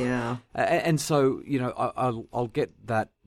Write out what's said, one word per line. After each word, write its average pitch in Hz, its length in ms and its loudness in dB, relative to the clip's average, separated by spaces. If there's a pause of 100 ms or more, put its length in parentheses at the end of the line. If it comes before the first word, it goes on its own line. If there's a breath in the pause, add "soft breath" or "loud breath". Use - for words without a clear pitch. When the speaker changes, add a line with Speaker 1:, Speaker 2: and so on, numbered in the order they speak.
Speaker 1:
Yeah. 123 320 -2 (180)
Speaker 2:
A-, 127 60 -2
a-, 160 260 2
and 156 140 2
so, 135 440 2
you 139 140 0
know, 127 180 -2
I, 117 200 -2
I'll, 117 340 -2
I'll 120 160 -2
get 135 240 -4 (160)
that, 110 220 0 (180)